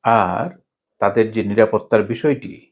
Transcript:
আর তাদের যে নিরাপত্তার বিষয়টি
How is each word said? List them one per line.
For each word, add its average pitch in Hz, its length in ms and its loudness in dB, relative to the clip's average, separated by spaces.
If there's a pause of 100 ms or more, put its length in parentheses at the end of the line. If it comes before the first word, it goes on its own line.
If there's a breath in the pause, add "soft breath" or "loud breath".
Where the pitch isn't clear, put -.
আর 104 420 0 (540)
তাদের 104 320 2
যে 110 120 -2
নিরাপত্তার 107 580 2
বিষয়টি 117 500 -4 (200)